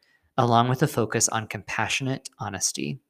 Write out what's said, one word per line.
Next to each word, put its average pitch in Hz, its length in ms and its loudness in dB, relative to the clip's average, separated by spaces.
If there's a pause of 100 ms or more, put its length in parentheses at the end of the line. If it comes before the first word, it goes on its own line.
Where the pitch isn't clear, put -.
(380)
along 120 320 6
with 127 140 2
a 147 40 2
focus 110 420 0
on 110 180 -4
compassionate 113 840 -4 (100)
honesty. 95 600 -4 (100)